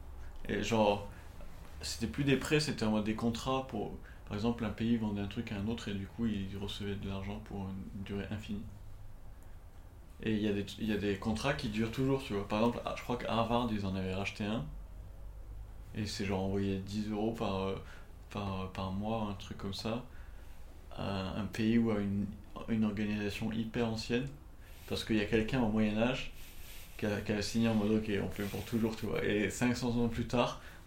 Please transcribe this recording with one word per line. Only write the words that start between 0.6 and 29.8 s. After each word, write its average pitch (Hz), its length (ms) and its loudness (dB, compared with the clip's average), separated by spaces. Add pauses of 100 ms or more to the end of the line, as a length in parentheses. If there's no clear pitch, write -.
genre, 104 460 4 (760)
c'était - 240 -2
plus - 180 0
des 135 120 6
prêts, 151 240 4
c'était 120 240 0
en 107 80 4
mode 107 120 4
des 107 100 2
contrats 131 520 0
pour, - 260 -4 (340)
par 104 100 -4
exemple, 117 280 2
un 101 60 0
pays 117 260 2
vendait 104 260 0
un 101 40 -2
truc 117 260 -4
à 104 40 -2
un 101 100 -2
autre 113 220 -2
et 101 60 -2
du 98 120 -4
coup, 117 200 -2
il 98 340 -2
recevait 101 340 -4
de 101 140 -4
l'argent 98 360 -4
pour 98 240 -6
une 95 360 -6
durée 98 260 -4
infinie. 104 320 -6 (1600)
Et 110 100 2
il 104 80 4
y 107 80 4
a 101 40 4
des, 101 120 2 (140)
il 113 80 -2
y 107 60 2
a 104 40 2
des 98 200 2
contrats 113 380 2
qui 131 140 -2
durent 110 240 0
toujours, 135 300 2
tu - 120 -6
vois. 98 140 -2
Par 107 120 2
exemple, 117 200 4 (160)
je - 60 -8
crois 120 140 -2
qu'à - 160 -2
Harvard, 117 380 4
ils 101 140 0
en 95 100 0
avaient 92 200 0
racheté 98 300 -2
un. 113 200 0 (1300)
Et 107 120 -2
c'est - 180 -2
genre 95 200 2
envoyé 98 340 2
dix 104 320 -2
euros 107 220 2
par, 101 280 0
euh, 95 160 0 (540)
par, 98 320 -2
euh, 92 100 -4
par 95 200 -2
mois, 107 380 0
un 98 40 -4
truc - 240 -8
comme 104 160 -4
ça, 117 300 -2 (920)
à 95 420 -2
un 104 60 0
pays 110 340 4
ou 113 120 6
à 104 100 2
une, 101 260 2 (420)
une 110 160 4
organisation 104 680 2
hyper 113 360 0
ancienne. 120 380 2 (600)
Parce - 160 -2
qu'il 110 120 4
y 104 40 6
a 101 60 4
quelqu'un 113 360 4
au 110 60 6
Moyen-Âge 110 640 4 (640)
qui - 100 -4
a, 101 140 2
qui 104 120 0
a 104 100 2
signé 113 260 4
en 110 60 6
mode, « 107 240 6
Ok, 107 120 0 (120)
on 95 80 0
fait 101 140 -2
pour 101 200 -2
toujours », 113 320 2
tu - 100 -6
vois. - 160 0
Et 104 280 4
cinq 123 260 4
cents 120 220 2